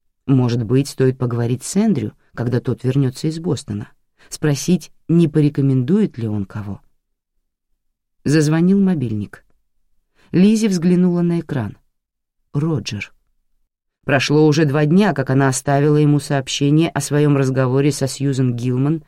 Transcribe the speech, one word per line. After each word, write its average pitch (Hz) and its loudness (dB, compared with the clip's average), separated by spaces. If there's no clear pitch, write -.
Может 123 2
быть, 131 0
стоит 131 -2
поговорить 120 -4
с - -8
Эндрю, 185 0
когда 120 -2
тот 117 -4
вернется 131 -2
из 160 -6
Бостона, 156 -6
спросить, 156 -2
не 165 4
порекомендует 147 0
ли 113 -4
он 104 -4
кого. 101 -12
Зазвонил 160 2
мобильник. 127 -4
Лизи 214 4
взглянула 180 2
на 170 0
экран. - -8
Роджер. 143 -4
Прошло 147 2
уже 156 2
два 151 0
дня, 185 4
как - -4
она 135 2
оставила 143 0
ему 147 4
сообщение 143 0
о 143 -6
своем 147 2
разговоре 135 0
со 139 -4
Сьюзен 131 -2
Гилман 127 -2